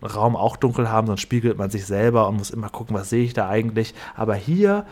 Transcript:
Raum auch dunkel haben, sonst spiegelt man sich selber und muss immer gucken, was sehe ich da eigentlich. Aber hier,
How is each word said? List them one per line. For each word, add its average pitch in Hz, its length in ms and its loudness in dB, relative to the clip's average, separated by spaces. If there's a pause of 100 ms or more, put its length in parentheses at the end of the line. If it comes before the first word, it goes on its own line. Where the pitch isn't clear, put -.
Raum 107 320 0
auch 117 200 0
dunkel 120 360 0
haben, 113 160 2
sonst 101 140 -2
spiegelt 117 360 0
man 98 140 -2
sich 101 160 -4
selber 110 400 4
und 104 100 0
muss 101 140 -6
immer 110 180 -8
gucken, 113 260 -6
was 98 140 -6
sehe 117 160 2
ich 120 80 -6
da 98 160 -2
eigentlich. 110 460 0 (200)
Aber 110 200 -2
hier, 196 560 2